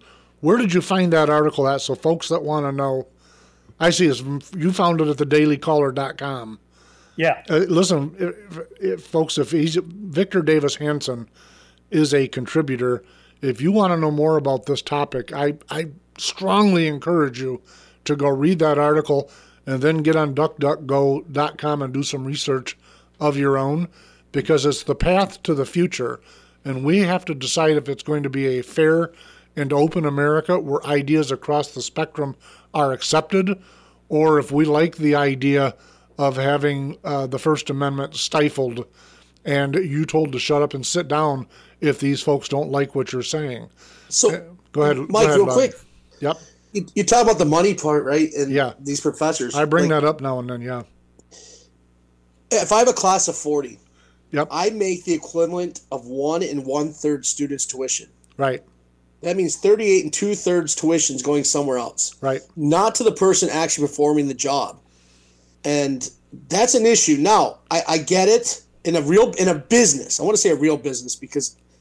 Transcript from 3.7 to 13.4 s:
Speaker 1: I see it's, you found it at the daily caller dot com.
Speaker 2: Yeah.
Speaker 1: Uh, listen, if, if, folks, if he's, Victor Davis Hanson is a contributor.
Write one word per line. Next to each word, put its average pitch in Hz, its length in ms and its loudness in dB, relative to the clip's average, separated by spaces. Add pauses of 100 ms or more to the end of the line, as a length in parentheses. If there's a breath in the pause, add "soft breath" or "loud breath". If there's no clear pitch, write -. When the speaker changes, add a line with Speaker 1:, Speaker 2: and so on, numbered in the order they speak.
Speaker 1:
I 170 100 4
see 175 180 2
it's, 123 140 0 (320)
you 180 200 0
found 175 260 2
it 156 80 2
at 147 100 -2
the 147 80 0
daily 151 320 4
caller 147 360 0
dot 135 240 -6
com. 123 420 -10 (560 soft breath)
Speaker 2:
Yeah. 160 340 0
Speaker 1:
Uh, 160 100 4 (100)
listen, 165 500 2
if, 175 400 -8 (220)
if, 190 240 -4
folks, 160 320 -2
if 143 140 -2
he's, 160 260 0
Victor 180 640 -4
Davis 151 340 2
Hanson 143 540 -6 (600 soft breath)
is 156 240 2
a 135 140 4
contributor. 127 760 -2 (400 soft breath)